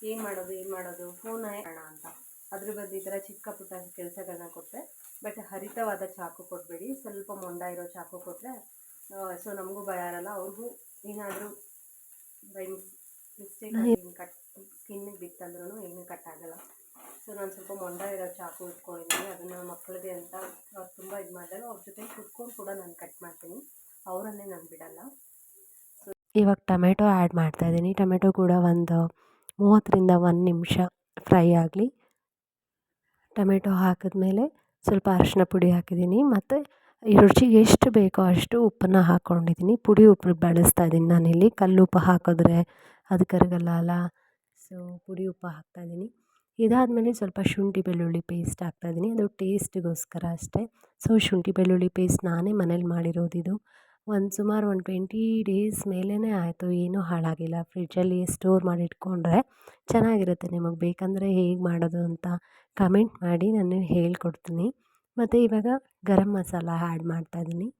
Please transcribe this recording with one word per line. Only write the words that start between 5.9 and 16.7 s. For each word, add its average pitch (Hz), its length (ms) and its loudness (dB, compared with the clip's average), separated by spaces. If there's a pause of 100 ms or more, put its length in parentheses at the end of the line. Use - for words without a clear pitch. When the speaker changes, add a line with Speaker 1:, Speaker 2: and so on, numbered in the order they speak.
Speaker 1:
ಚಾಕು 180 380 -18
ಕೊಡ್ಬೇಡಿ, 180 580 -16
ಸ್ವಲ್ಪ 202 300 -18
ಮೊಂಡ 180 300 -14
ಇರೋ 175 240 -14
ಚಾಕು 180 340 -20
ಕೊಟ್ರೆ, 214 500 -20 (440)
ಆ, 190 220 -12
so 196 200 -16
ನಮಗೂ 196 300 -14
ಭಯ 180 240 -10
ಇರಲ್ಲ, 175 200 -14
ಅವ್ರಿಗೂ 202 500 -16 (260)
ಏನಾದ್ರೂ 202 520 -16 (960)
by 190 120 -14
mis-, 185 320 -18 (420)
mistake 214 380 -14
ಆಗಿ 233 180 0
ಹಿಂಗ್ 180 200 -14
ಕಟ್, 175 180 -20 (480)
ಸ್ಕಿನ್ನಿಗೆ 202 380 -18
ಬಿತ್ತಂದ್ರೂ 175 640 -20
ಏನೂ 180 200 -20
ಕಟ್ 175 240 -20
ಆಗಲ್ಲ. 165 260 -20 (720)